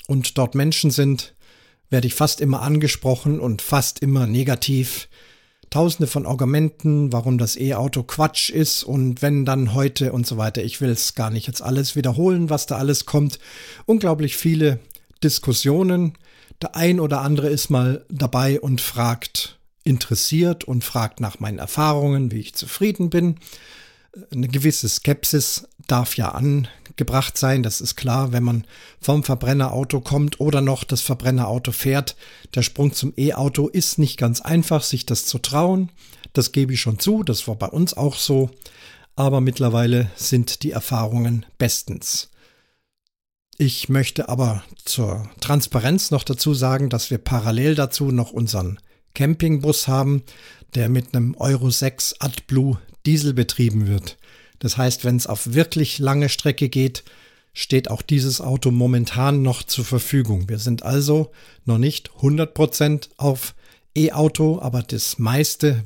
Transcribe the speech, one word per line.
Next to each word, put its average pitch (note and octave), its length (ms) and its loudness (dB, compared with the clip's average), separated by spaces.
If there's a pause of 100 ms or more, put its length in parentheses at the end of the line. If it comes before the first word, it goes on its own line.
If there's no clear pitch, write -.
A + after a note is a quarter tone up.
und C3+ 300 -2
dort B2+ 180 0
Menschen D3 360 2
sind, C#3 440 0 (540)
werde B2+ 180 2
ich A#2+ 60 -2
fast - 260 0
immer C3+ 220 0
angesprochen D3 800 0
und A#2 200 -2
fast - 380 -2
immer C3+ 280 2
negativ. B2+ 800 0 (600)
Tausende D#3+ 380 2
von C#3+ 180 -2
Argumenten, D3 880 2
warum A#2+ 260 2
das A#2 200 0
E-Auto C3 460 -2
Quatsch - 460 -2
ist - 340 0
und C3 380 0
wenn C#3+ 220 2
dann C3 300 0
heute C3+ 400 0
und A#2+ 120 0
so A2+ 120 -4
weiter. G#2+ 260 -2
Ich A#2 160 -6
will's B2 360 0
gar A2 160 -2
nicht A2 160 -4
jetzt - 140 -8
alles C3+ 360 -2
wiederholen, D#3+ 520 2
was D3 160 -2
da B2+ 120 -4
alles C#3 280 0
kommt. D3 340 0 (460)
Unglaublich E3 520 2
viele D#3 420 2 (420)
Diskussionen. E3 960 2 (440)
Der - 140 -8
ein F3 240 4
oder C#3+ 220 0
andere C#3+ 280 2
ist D3 200 -2
mal B2+ 400 2
dabei C3+ 500 0
und C3 220 -2
fragt, - 800 -4 (240)
interessiert D#3 800 0
und B2 200 -2
fragt - 360 -4
nach G#2+ 200 -6
meinen G#2+ 200 -6
Erfahrungen, C#3+ 720 0
wie A2 80 -4
ich - 160 -12
zufrieden F#3+ 560 -2
bin. E3+ 240 2 (960)
Eine C3 160 -2
gewisse C3+ 420 0
Skepsis - 800 -2 (180)
darf B2 320 0
ja A2+ 140 -2
angebracht C3+ 1080 -2
sein, C3+ 240 2
das A2+ 180 -2
ist - 160 -6
klar, B2+ 360 -2
wenn A#2+ 120 2
man A#2 220 0 (340)
vom D3 240 2
Verbrennerauto C3 800 0
kommt D3 380 0
oder C#3+ 220 2
noch C3+ 220 0
das - 180 -2
Verbrennerauto B2 720 0
fährt. C3+ 440 -2 (400)
Der A#2+ 80 0
Sprung - 280 0
zum - 240 -4
E-Auto C#3+ 520 0
ist - 320 -2
nicht D3 180 2
ganz A#2 240 0
einfach, E3 400 2
sich - 240 -4
das - 220 -2
zu C3 100 -2
trauen. F3 540 0 (420)
Das - 180 2
gebe C3+ 220 2
ich A#2+ 80 -2
schon A2 160 0
zu, G#3+ 240 2
das B2+ 260 -2
war - 80 -4
bei G2+ 120 -4
uns E3+ 260 0
auch C#3 220 0
so. C3+ 340 0 (640)
Aber C3+ 260 2
mittlerweile A#2+ 760 2
sind - 480 -2
die D3+ 80 -2
Erfahrungen A#2 720 -2 (140)
bestens. - 720 -4 (1300)
Ich C3+ 300 0
möchte C3+ 400 0
aber B2 340 0 (200)
zur G#2 460 -4 (100)
Transparenz C#3+ 720 0
noch C#3+ 120 0
dazu C#3+ 300 0
sagen, C3 360 0
dass A#2+ 200 -4
wir B2 80 -2
parallel A#2+ 560 0
dazu C#3 380 0
noch A#2+ 200 0
unseren G2+ 480 -4 (360)
Campingbus D3+ 720 2
haben, C3+ 340 2 (540)
der A#2 140 2
mit B2+ 260 0
einem B2 200 2
Euro C3 360 0
sechs - 480 -2
AdBlue C3 600 -2 (280)
Diesel D3 260 2
betrieben A2+ 540 2
wird. G2+ 300 -2 (420)
Das - 180 -4
heißt, B2+ 280 0
wenn's B2 200 0
auf A2+ 280 -6
wirklich D#3 440 0
lange C#3+ 320 2
Strecke C#3 400 -2
geht, C3 340 0 (500)
steht - 360 0
auch A2+ 140 -6
dieses C3+ 380 0
Auto C3 280 0
momentan B2 720 2
noch B2+ 220 0
zur B2 220 -4
Verfügung. A2 640 0
Wir G#2+ 100 -4
sind A#2 240 -2
also C#3+ 480 0 (340)
noch A#2 120 2
nicht C3+ 340 0 (100)
hundert D3+ 320 2
Prozent D3+ 640 0
auf C3+ 380 -2 (400)
E-Auto, D#3 640 2
aber B2 240 -2
das - 360 -6
meiste C3 680 2